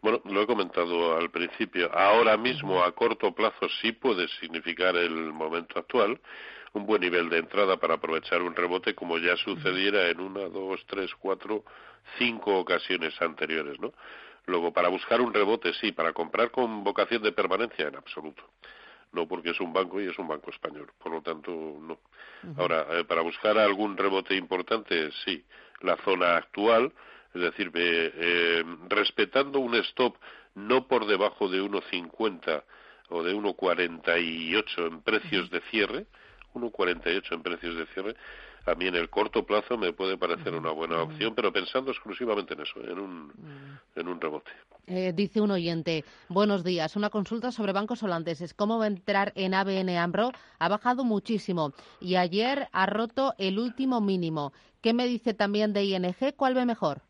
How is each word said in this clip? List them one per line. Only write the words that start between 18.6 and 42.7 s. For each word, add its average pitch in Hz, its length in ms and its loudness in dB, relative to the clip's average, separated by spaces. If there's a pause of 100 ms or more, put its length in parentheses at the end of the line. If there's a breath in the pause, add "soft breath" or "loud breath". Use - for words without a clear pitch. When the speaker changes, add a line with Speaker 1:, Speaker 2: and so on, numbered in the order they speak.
Speaker 1:
No, 85 160 -2
porque 85 240 -4
es 85 100 -4
un 85 120 -4
banco 95 280 0
y 101 60 -4
es 85 120 -6
un 87 100 -6
banco 76 220 -6
español. 73 480 -12
Por - 120 -10
lo 80 120 -6
tanto, 78 280 -8
no. 80 480 -10 (460 loud breath)
Speaker 2:
Ujú. 90 160 -10
Speaker 1:
Ahora, 85 300 2
eh, 85 140 0
para 85 180 2
buscar 104 360 2
algún 104 380 4
rebote 95 400 2
importante, 90 760 -2 (140)
sí. 92 200 -4 (360 loud breath)
La 90 160 2
zona 90 400 4
actual, 113 560 4 (420 loud breath)
es 90 60 -6
decir, 87 340 -2
eh, 85 400 2
eh, 85 500 2 (240)
respetando 117 680 0
un 120 180 0
stop 117 400 0 (380 loud breath)
no 120 320 2
por 113 200 2
debajo 101 420 2
de 92 120 0
uno 101 200 -2 (100)
cincuenta 85 760 -4 (440 loud breath)
o 85 140 -2
de 87 120 0
uno 104 200 0
cuarenta 85 640 2
y 82 360 -2
ocho 101 320 -2
en 82 140 -6
precios 104 460 0
Speaker 2:
Ujú. - 80 -10
Speaker 1:
de 87 60 -2 (100)
cierre, 113 360 -2 (480 loud breath)
uno 120 160 -6
cuarenta 87 400 0
y 90 60 2
ocho 95 180 -4
en 82 80 -10
precios 87 340 -6
de 80 100 -6
cierre, 101 300 -8 (480 loud breath)
a 87 100 2
mí 87 120 -2
en 90 100 0
el 82 140 0
corto 104 340 0
plazo 107 340 0
me 92 140 0
puede 95 240 -2
parecer 85 320 -2
Speaker 2:
Ujú. 82 100 -4
Speaker 1:
una 80 120 -2
buena 80 260 -2
Speaker 2:
Ujú. 82 80 0
Speaker 1:
opción, 80 300 -4
pero 101 180 2
pensando 131 400 -2
exclusivamente 104 600 -4
en 76 80 -10
eso, 71 200 -10